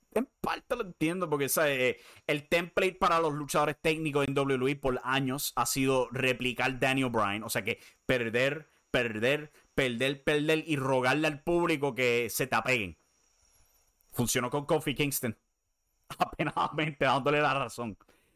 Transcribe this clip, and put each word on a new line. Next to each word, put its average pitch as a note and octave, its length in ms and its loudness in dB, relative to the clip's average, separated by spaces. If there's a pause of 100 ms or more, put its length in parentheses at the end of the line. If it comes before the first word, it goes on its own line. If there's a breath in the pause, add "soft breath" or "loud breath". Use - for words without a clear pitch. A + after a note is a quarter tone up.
(140)
En A#3 140 0 (140)
parte - 340 -4
lo A#3+ 60 -8
entiendo F3 480 -2
porque, C#3+ 180 0
¿sabes? C#3+ 320 2
Eh, B2+ 220 2 (240 loud breath)
el D3 220 -2
template F3 480 0
para E3+ 240 2
los D#3+ 140 0
luchadores D3 460 -2
técnicos D#3 480 0
en C#3 60 -4
W C#3 240 2
W C3 140 0
E - 40 -2
por B2+ 280 -2
años C3+ 520 -2
ha A#2+ 100 0
sido C3 460 2
replicar B2+ 680 -2
Daniel C3 300 2
Bryan. G#2+ 340 0
O A2 60 -10
sea A2+ 140 -4
que A2 160 -4 (260 loud breath)
perder, B2+ 640 0 (220 soft breath)
perder, B2 600 0 (240 soft breath)
perder, C3 480 0
perder D#3 440 2
y D#3 80 0
rogarle C3+ 520 2
al D3+ 140 -4
público E3 540 0
que A#2+ 340 2
se C3+ 180 -2
te A#2+ 80 -2
apeguen. A2 420 0 (1120)
Funcionó B2 380 -2
con D3 160 -4
Kofi D3+ 280 0
Kingston. C#3 440 -2 (720)
<laughs> - 80 -14
Apenadamente D#3+ 880 -2
dándole C3+ 340 2
la D3 140 2
razón. A#2+ 440 -6 (380 soft breath)